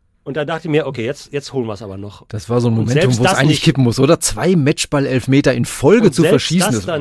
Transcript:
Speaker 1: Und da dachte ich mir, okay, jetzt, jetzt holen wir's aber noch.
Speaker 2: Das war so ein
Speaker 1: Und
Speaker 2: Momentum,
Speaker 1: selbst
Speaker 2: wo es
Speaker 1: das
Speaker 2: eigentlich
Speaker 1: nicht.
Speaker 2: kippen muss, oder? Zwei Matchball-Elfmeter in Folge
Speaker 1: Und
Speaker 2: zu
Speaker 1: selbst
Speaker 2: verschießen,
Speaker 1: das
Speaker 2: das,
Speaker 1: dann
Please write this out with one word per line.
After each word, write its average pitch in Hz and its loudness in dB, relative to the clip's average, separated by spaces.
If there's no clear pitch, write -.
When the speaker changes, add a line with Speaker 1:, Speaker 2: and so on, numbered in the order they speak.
Speaker 1:
Und 139 -10
da 151 -4
dachte 160 -8
ich - -6
mir, 151 0
okay, 127 -8
jetzt, - -10
jetzt 143 -10
holen 131 -4
wir's 104 -10
aber 98 -14
noch. 101 -16
Speaker 2:
Das - -12
war 120 0
so 120 0
ein 113 2
Speaker 1:
Und 110 0
Speaker 2:
Momentum, 120 0
Speaker 1:
selbst 123 2
Speaker 2:
wo 120 2
es 120 4
Speaker 1:
das - 2
Speaker 2:
eigentlich 139 2
Speaker 1:
nicht. 151 2
Speaker 2:
kippen 139 4
muss, 117 2
oder? 143 4
Zwei - -2
Matchball-Elfmeter 139 0
in 120 -2
Folge 214 2
Speaker 1:
Und 156 4
Speaker 2:
zu 165 0
Speaker 1:
selbst 156 2
Speaker 2:
verschießen, 180 2
Speaker 1:
das 220 0
Speaker 2:
das, - -4
Speaker 1:
dann 160 -4